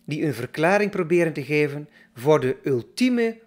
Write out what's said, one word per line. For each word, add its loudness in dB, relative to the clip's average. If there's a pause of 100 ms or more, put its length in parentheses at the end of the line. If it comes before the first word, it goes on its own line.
die -4
een -2
verklaring 0
proberen 0
te -8
geven -2 (260)
voor 4
de 0
ultieme -2